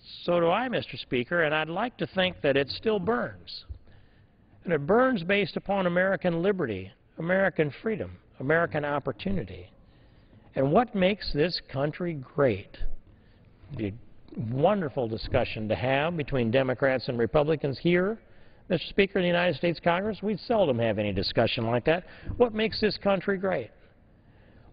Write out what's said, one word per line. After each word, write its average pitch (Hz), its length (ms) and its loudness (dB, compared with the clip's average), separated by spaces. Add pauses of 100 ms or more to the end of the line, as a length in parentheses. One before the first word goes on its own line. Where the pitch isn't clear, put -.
(240)
so 175 160 2
do 170 100 4
I, 233 180 0
Mister 151 280 -4
Speaker, 143 480 0
and 151 100 0
I'd 156 140 -2
like 202 300 -6
to 160 100 -2
think 185 340 -2
that 135 140 4
it 139 120 2
still 214 300 -2
burns. 175 680 -4 (1000)
And 180 80 0
it 143 140 0
burns 233 380 4
based 202 320 0
upon 196 300 -2
American 180 540 2
liberty, 131 520 -2 (260)
American 170 540 0 (100)
freedom, 113 360 -4 (200)
American 156 460 0
opportunity. 135 840 -4 (840)
And 135 180 2
what 233 220 2
makes 196 380 0
this 165 280 0 (120)
country 156 420 -4
great? 127 600 -2 (960)
It'd 135 60 -8
be 107 100 -2
a 117 640 -10
wonderful 147 540 0
discussion 110 600 -2
to 104 60 2
have 139 420 0
between 131 340 0
Democrats 131 580 0
and 120 100 -4
Republicans 143 600 2
here, 180 400 2 (500)
Mister - 200 0
Speaker, 196 300 2
in 185 40 2
the 175 60 2
United 175 280 2
States 175 260 -2
Congress. 185 400 0
We 202 140 -2
seldom 170 420 2
have 113 200 2
any 104 140 0
discussion 113 540 0
like 117 200 0
that. 165 180 2 (320)
What 233 180 4
makes 214 260 -2
this 208 180 0
country 196 400 0
great? 180 320 -2 (1040)